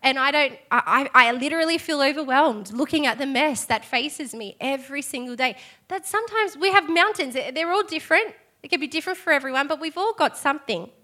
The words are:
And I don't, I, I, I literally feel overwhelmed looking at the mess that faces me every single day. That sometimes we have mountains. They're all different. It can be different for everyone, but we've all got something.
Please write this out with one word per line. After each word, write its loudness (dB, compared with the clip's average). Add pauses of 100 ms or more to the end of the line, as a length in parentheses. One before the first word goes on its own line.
And 2
I 2
don't, 2 (180)
I, 2
I, 8
I 2
literally 0
feel -2
overwhelmed 2
looking 0
at 0
the -2
mess 0
that -2
faces -4
me -12
every -6
single -8
day. -2 (320)
That -8
sometimes -2
we 2
have 4
mountains. 2
They're -4
all 2
different. 0 (280)
It -16
can 0
be -4
different -4
for 0
everyone, 0
but -4
we've -6
all 0
got 0
something. -2 (140)